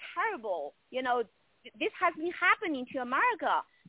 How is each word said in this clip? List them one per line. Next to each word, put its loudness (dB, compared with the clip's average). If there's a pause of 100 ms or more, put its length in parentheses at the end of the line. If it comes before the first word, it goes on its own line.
(160)
terrible, -2 (160)
you -4
know, 2 (400)
th-, -20
this 0
has 4
been -4
happening 2
to -4
America 2 (280)